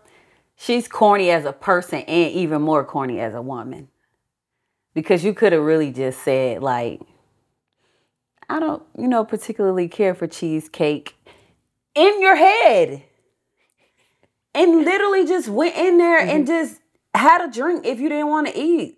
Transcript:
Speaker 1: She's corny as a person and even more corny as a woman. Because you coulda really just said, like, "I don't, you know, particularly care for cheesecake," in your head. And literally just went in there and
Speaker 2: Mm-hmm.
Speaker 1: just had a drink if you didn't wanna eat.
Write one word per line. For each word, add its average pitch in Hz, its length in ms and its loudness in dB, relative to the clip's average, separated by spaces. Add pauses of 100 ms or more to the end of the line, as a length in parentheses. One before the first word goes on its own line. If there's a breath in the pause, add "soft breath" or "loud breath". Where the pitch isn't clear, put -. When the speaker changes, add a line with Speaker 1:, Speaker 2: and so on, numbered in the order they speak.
(560)
Speaker 1:
She's 240 320 -2
corny 202 420 2
as 165 140 2
a 143 80 -6
person 180 480 -2
and 165 320 0
even 156 300 -2
more 151 220 0
corny 131 360 -6
as 110 140 -6
a 120 80 -10
woman. 131 460 -14 (1040)
Because 160 320 0
you 208 100 -2
coulda 180 260 2
really 151 320 0
just 131 320 -6
said, 131 400 -2
like, 123 360 -4 (1500)
"I 294 80 -4
don't, 320 240 -4 (160)
you 240 80 -6
know, 240 180 0
particularly 196 640 -2
care 190 280 0
for 175 100 -6
cheesecake," 156 880 -4 (800 soft breath)
in 392 260 4
your 381 140 4
head. 294 720 4 (1500)
And 330 300 4
literally 392 420 2
just 320 220 -2
went 294 280 -2
in 349 220 2
there 339 200 4
and 294 260 0
Speaker 2:
Mm-hmm. - 20 -6
Speaker 1:
just 320 340 -4 (340)
had 320 260 4
a 339 100 -6
drink 269 360 -4
if 240 140 -4
you 294 80 -2
didn't 294 200 -4
wanna 302 260 -2
eat. 294 420 -2